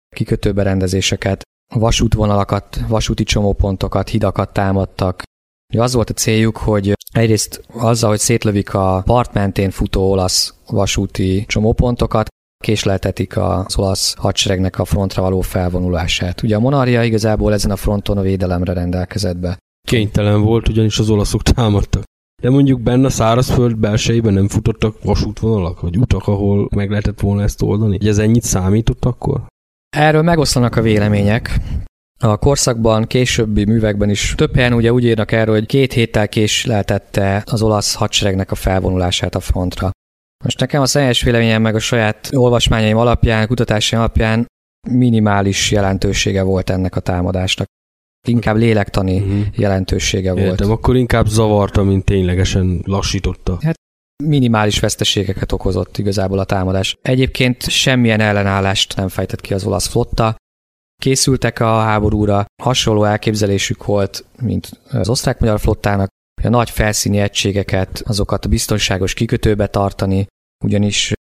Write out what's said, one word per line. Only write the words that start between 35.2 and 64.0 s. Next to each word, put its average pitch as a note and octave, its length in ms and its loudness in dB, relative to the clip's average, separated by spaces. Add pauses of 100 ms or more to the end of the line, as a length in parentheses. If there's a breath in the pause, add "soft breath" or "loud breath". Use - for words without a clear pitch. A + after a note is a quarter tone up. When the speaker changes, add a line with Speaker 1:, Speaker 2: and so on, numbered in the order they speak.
Speaker 1:
erről, A2 220 2
hogy G#2+ 120 0
két C3+ 260 2
héttel A2+ 360 0
késleltette G#2 1200 -2
az G#2+ 160 -2
olasz G#2+ 320 0
hadseregnek G2 560 -2
a - 40 -2
felvonulását F#2 800 -2
a F#2+ 60 -2
frontra. F#2 500 -4 (540)
Most - 160 -4
nekem D3 220 0
a C3 40 2
személyes B2+ 360 0
véleményem A2+ 400 2
meg A2 120 2
a A2 40 2
saját A2 540 -2
olvasmányaim A#2 640 2
alapján, A2+ 500 2
kutatásaim A2+ 560 0
alapján A2+ 440 0 (440)
minimális G#2+ 800 2
jelentősége G2 720 0
volt F#2+ 280 0
ennek F#2 260 -2
a F#2 40 -2
támadásnak. F#2 680 -4 (600)
Inkább A2+ 280 0
lélektani G2+ 640 2
Speaker 2:
Mhm. G2 220 -2 (140)
Speaker 1:
jelentősége F#2+ 800 -2
volt. F#2 120 0
Speaker 2:
Értem, F#2+ 260 0
akkor B2 260 2
inkább A#2 300 2
zavarta, G#2+ 560 2
mint G2 220 2
ténylegesen F#2 800 0
lassította. F#2+ 760 -4
Speaker 1:
Hát D#3+ 140 -2 (500)
minimális A#2 560 2
veszteségeket G2+ 720 -2
okozott F#2+ 460 -4
igazából G2 400 -2
a F#2+ 60 0
támadás. F#2+ 580 -2
Egyébként B2+ 640 0
semmilyen A#2+ 520 2
ellenállást G2 760 0
nem F#2+ 120 -2
fejtett - 320 -6
ki - 140 -6
az F#2+ 100 -4
olasz G2 220 -2
flotta. A#2 500 -2 (680)
Készültek C3 580 0
a A2+ 200 2
háborúra, G#2 640 0 (160)
hasonló A2 420 2
elképzelésük G#2 800 0
volt, G2+ 400 -2 (160)